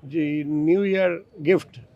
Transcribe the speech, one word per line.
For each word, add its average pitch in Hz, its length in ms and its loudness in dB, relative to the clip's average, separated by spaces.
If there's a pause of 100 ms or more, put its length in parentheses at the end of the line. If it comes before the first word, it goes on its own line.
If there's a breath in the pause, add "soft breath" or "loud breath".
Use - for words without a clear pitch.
(140)
ఈ 151 280 -2
న్యూ 151 420 0
ఇయర్ 185 640 -2
గిఫ్ట్ - 320 0 (160)